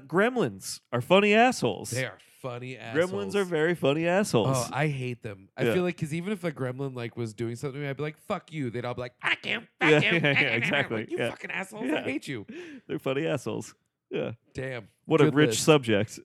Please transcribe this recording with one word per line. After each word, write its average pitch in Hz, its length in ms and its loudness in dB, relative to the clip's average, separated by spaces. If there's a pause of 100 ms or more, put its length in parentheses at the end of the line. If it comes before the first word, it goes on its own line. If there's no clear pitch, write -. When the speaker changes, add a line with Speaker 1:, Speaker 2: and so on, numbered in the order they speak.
Speaker 1:
Gremlins 175 720 0 (120)
are 123 100 0
funny 202 340 6
assholes. 220 560 2
Speaker 2:
They 123 140 0
are 101 120 -10 (240)
funny 127 360 -10
assholes. 123 340 0
Speaker 1:
Gremlins 196 240 -6
are 202 100 2
very 170 300 2
funny 151 320 2
assholes. 135 500 2
Speaker 2:
Oh, 123 160 0
I 147 140 0
hate 127 340 -6
them. 98 340 -14
I 131 100 0
Speaker 1:
Yeah. 120 100 4
Speaker 2:
feel 185 80 2
like, 175 140 -2
'cause 156 160 -6
even 170 200 -4
if 175 100 -6
a 170 80 -2
gremlin, 127 440 -6
like, 117 200 -8
was 117 200 -6
doing 117 200 -6
something 135 240 -10
to 147 60 -6
me, 139 40 -4
I'd 135 80 -6
be 143 60 -6
like, 151 140 -8
"Fuck - 340 -8
you." 147 200 -4
They'd 120 140 -6
all 120 100 -6
be 120 60 -8
like, 123 200 -12
"Fuck - 240 -4
you, - 140 -4
fuck 117 80 -14 (140)
Speaker 1:
Yeah, - 60 4 (120)
Speaker 2:
you, 147 40 4
Speaker 1:
<laughs> - 0 -
yeah, 214 80 2
yeah, 147 220 4
Speaker 2:
fuck 135 80 4
you, 147 80 2
Speaker 1:
exactly. 117 600 -2
Speaker 2:
you 330 100 -4
Speaker 1:
Yeah. 117 100 0
Speaker 2:
fucking 180 220 -10
asshole. 196 320 -8
I - 20 -4
Speaker 1:
Yeah. - 180 -2
Speaker 2:
hate 269 240 -6
you." 120 180 -8 (420)
Speaker 1:
They're - 120 -6
funny 139 280 -2
assholes. 113 480 -4 (340)
Yeah. 127 220 -4 (240)
Speaker 2:
Damn. 131 320 -10 (180)
Speaker 1:
What 151 160 4
a - 40 10
Speaker 2:
Good 151 100 2
Speaker 1:
rich 147 140 6
Speaker 2:
list. - 140 -2
Speaker 1:
subject. 117 600 4